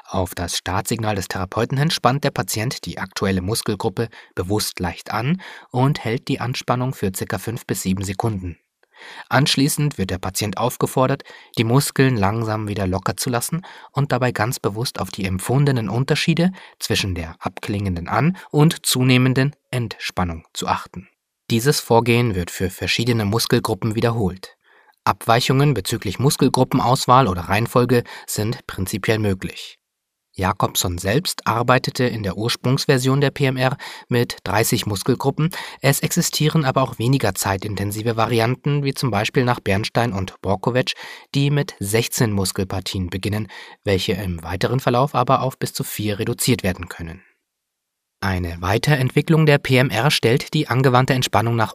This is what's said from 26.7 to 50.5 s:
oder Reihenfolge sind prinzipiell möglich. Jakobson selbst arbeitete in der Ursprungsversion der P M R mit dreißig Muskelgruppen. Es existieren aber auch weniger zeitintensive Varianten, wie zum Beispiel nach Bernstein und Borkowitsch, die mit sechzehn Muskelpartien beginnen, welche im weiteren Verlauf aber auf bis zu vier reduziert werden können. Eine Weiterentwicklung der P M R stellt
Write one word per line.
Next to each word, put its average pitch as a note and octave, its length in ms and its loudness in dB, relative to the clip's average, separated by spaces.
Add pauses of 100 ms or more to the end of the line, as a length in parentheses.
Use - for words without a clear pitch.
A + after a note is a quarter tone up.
oder F2+ 140 -2
Reihenfolge A#2 640 2 (240)
sind G#2+ 400 -4
prinzipiell G2+ 500 -2
möglich. F#2+ 600 -4 (540)
Jakobson F#2+ 640 -2
selbst G2+ 480 -2
arbeitete B2 600 2
in A2+ 180 -4
der F#2 140 -4
Ursprungsversion B2+ 840 0
der C3+ 120 2
P C#3 160 0
M C3 100 -2
R B2+ 180 0 (320)
mit A#2+ 380 0
dreißig G#2+ 400 2
Muskelgruppen. C3 640 0 (320)
Es C#3 180 2
existieren D#3 640 0
aber C3 200 0
auch B2+ 160 -6
weniger A#2 360 2
zeitintensive G2+ 800 -2
Varianten, A#2+ 720 0
wie C3+ 80 -2
zum B2+ 180 -2
Beispiel A2 320 0
nach B2 160 0
Bernstein G#2+ 540 -2
und F#2+ 280 -6
Borkowitsch, A#2 520 -2 (420)
die C#3+ 160 4
mit C#3+ 280 0
sechzehn A2 520 0
Muskelpartien F#2+ 800 -2
beginnen, G2+ 400 -4 (340)
welche F#2+ 300 2
im F2+ 280 -4
weiteren F#2+ 380 -2
Verlauf C3 360 0
aber B2+ 260 2
auf C3+ 180 -4
bis - 140 -4
zu - 100 -6
vier G#2 340 -4
reduziert A#2 460 0
werden F2+ 240 -4
können. E2 360 -12 (1000)
Eine F2+ 400 -2
Weiterentwicklung D3 840 2
der D3 120 6
P C3 180 2
M B2+ 140 4
R B2+ 220 2
stellt - 420 2